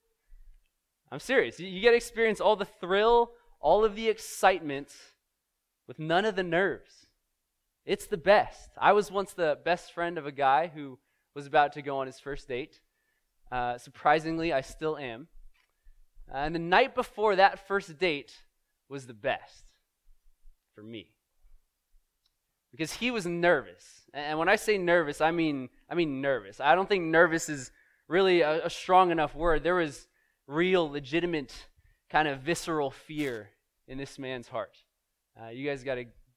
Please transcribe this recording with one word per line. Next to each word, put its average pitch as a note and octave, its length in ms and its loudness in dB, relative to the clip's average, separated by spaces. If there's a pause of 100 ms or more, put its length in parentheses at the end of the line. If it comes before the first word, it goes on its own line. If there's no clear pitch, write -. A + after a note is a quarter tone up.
(1120)
I'm C#3 100 -12
serious. F#3 380 -2
You, F3 80 -10
you F#3 140 -10
get A#3 100 4
to A#3 60 6
experience A3 440 -2
all F#3+ 140 4
the G3 100 -4
thrill, A3+ 680 2 (280)
all G3 240 4
of G3+ 120 0
the A3+ 120 -4
excitement E3 840 0 (920)
with - 120 -18
none E3 260 0
of G#3+ 120 -2
the F#3+ 60 0
nerves. E3+ 640 -2 (800)
It's - 220 -4
the G#3 100 -6
best. F3 600 2
I D#3 140 6
was G3+ 180 2
once F#3+ 220 -6
the D3+ 320 0
best E3+ 280 -2
friend E3+ 240 -6
of C#3+ 100 -8
a D3 60 -10
guy C#3 420 2
who C#3+ 240 -14 (360)
was C#3+ 120 -12
about D3 280 4
to D3 80 -12
go C#3 160 -4
on C3+ 80 -4
his C3 120 -12
first C#3 300 -10
date. B2 320 -8 (720)
Uh, B2 240 -2
surprisingly, D#3+ 760 0
I C3+ 100 0
still D#3 340 -6
am. C3+ 320 -10 (1040)
Uh, C3+ 60 -8
and D#3 160 -4
the E3+ 40 -4
night F#3 360 2
before G#3 420 0
that F#3+ 320 4
first F#3+ 300 -4
date D#3 340 -2 (560)
was C3+ 180 -12
the B2 60 -16
best A2 600 -8 (1000)
for G#2+ 80 -20
me. A2 300 -16 (1600)
Because D3+ 220 -8
he A#3+ 160 -4
was G#3+ 160 -4
nervous. E3+ 880 -2
A-, C3+ 40 -12
and D3+ 200 -4
when E3 100 0
I G#3+ 80 6
say G#3+ 220 0
nervous, E3+ 420 2
I D#3+ 120 2
mean, D3+ 360 -2 (220)
I D3+ 40 -8
mean D3 280 -2
nervous. A#2 380 -4
I D3 140 6
don't F#3 140 2
think F#3+ 160 0
nervous D#3+ 460 4
is C3+ 200 -10 (380)
really F3+ 320 4
a, D#3 240 0
a E3+ 60 -6
strong F#3 400 4
enough D#3 240 0
word. D#3 280 0
There E3+ 120 0
was D#3+ 340 -4 (380)
real, E3+ 440 2
legitimate, D3 640 -4 (560)
kind D3+ 180 2
of C#3 140 -4
visceral D#3 500 -4
fear C3 600 -8 (360)
in C3 120 -12
this C#3 200 -12
man's B2+ 300 -10
heart. A2 300 -8 (600)
Uh, A2+ 80 -16
you C3 200 -8
guys C#3 140 -6
gotta B2 220 -6 (320)